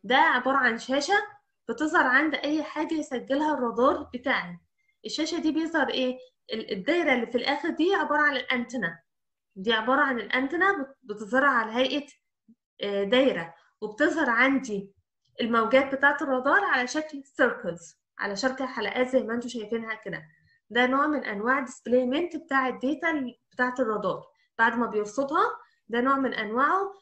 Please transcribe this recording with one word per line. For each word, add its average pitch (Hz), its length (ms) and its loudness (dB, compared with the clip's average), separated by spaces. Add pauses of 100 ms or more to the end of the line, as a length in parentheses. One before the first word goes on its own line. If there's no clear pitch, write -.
ده 220 120 0
عبارة 269 420 4
عن 240 200 2
شاشة 330 500 0 (420)
بتظهر 302 360 2
عند 277 300 2
أي 302 280 -2
حاجة 311 300 -6
يسجلها 285 600 -2
الرادار 247 600 0
بتاعي. 185 460 -4 (460)
الشاشة 320 340 -4
دي 302 120 0
بيظهر 320 380 0
إيه؟ 254 280 -2 (360)
ال-، 220 180 -8
الدايرة 294 420 0
اللي 233 140 0
في 247 100 -4
الآخر - 320 -2
دي 339 260 2
عبارة 302 260 0
عن 294 140 2
الأنتنة. 240 640 -4 (560)
دي 196 180 0
عبارة 240 280 2
عن 269 180 0
الأنتنة 311 640 0
بت-، - 220 -10
بتظهر 214 420 0
على 233 260 2
هيئة، 262 360 0 (760)
آه، 202 220 -2
دايرة، 202 500 2 (280)
وبتظهر 285 480 0
عندي 233 640 0 (480)
الموجات 240 540 2
بتاعة 285 260 4
الرادار 277 420 2
على 269 240 0
شكل 302 360 -6
circles، - 760 -2 (200)
على 202 160 -4
شكل 202 300 -2
حلقات 247 420 -2
زي 254 160 2
ما 214 100 -4
انتوا 240 160 -4
شايفينها 226 440 -6
كده. 165 300 -10 (460)
ده 240 160 4
نوع 269 220 2
من 294 160 -2
أنواع 220 360 -2
الديسبلايمنت 254 760 0
بتاع 269 320 -2
الداتا 285 440 -2
ال-، 269 280 -6 (120)
بتاعة 247 280 -2
الرادار. 208 440 -2 (340)
بعد 233 200 2
ما 240 80 2
بيرصدها، 269 600 -2 (420)
ده 233 140 -2
نوع 269 160 2
من 262 160 -2
أنواعه 285 680 0